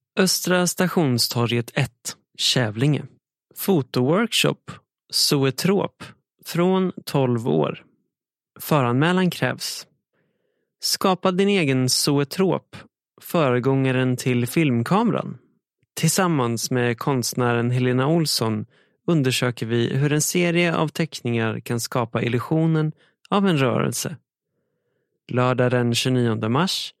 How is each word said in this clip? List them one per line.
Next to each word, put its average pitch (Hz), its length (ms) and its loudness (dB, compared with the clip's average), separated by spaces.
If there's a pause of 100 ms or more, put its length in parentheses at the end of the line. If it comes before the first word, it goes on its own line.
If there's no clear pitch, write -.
(180)
Östra 180 480 0
Stationstorget 120 1080 0
ett, - 420 -4 (220)
Kävlinge. 123 640 0 (540)
Fotoworkshop, 165 1120 0 (420)
Zoetrop, - 920 0 (400)
från 185 480 0 (120)
tolv 123 440 0
år. - 360 -2 (760)
Föranmälan 156 680 2
krävs. - 560 -6 (960)
Skapa - 520 0
din 196 160 2
egen 135 400 2
zoetrop, 143 880 0 (440)
föregångaren 127 960 2
till 120 300 0
filmkameran. 165 920 0 (560)
Tillsammans 151 760 0
med 120 280 0
konstnären 123 720 0
Helena 127 360 0
Olsson 120 600 -2 (400)
undersöker 127 600 0
vi 117 300 0
hur 139 160 0
en 151 100 2
serie 175 540 0
av 156 120 0
teckningar 117 720 -4
kan 117 200 -4
skapa 117 420 -4
illusionen 156 720 0 (380)
av 196 160 2
en 170 120 4
rörelse. 127 580 0 (1120)
Lördag 123 420 0
den 120 240 0
tjugonionde 117 540 0
mars 151 520 -2